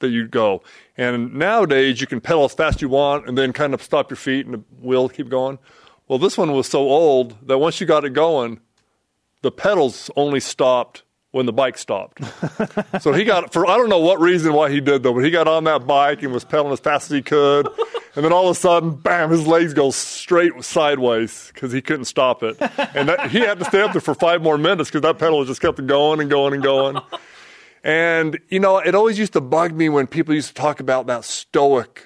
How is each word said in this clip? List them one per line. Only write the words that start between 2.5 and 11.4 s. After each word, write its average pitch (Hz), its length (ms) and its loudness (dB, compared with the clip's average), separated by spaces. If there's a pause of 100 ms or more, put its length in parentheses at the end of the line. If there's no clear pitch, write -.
fast 160 220 0
as - 60 -8
you 143 60 -4
want 143 400 0
and 123 80 -4
then 131 160 0
kind 143 220 -2
of 117 80 -10
stop - 280 -2
your 127 60 -12
feet 135 300 -4
and 123 80 -12
the 110 80 -12 (180)
wheel 127 280 0
keep 127 200 -10
going. 131 300 -4 (480)
Well, 131 140 -2
this 190 180 -2
one 165 140 0
was 131 160 -2
so 147 120 0
old 135 540 2 (140)
that 135 100 2
once 160 220 -2
you 190 60 -6
got 151 180 2
it 143 60 -4
going, 131 500 -2 (840)
the - 80 0
pedals 170 640 -2
only 143 240 0
stopped 127 640 -2 (300)
when 131 140 -2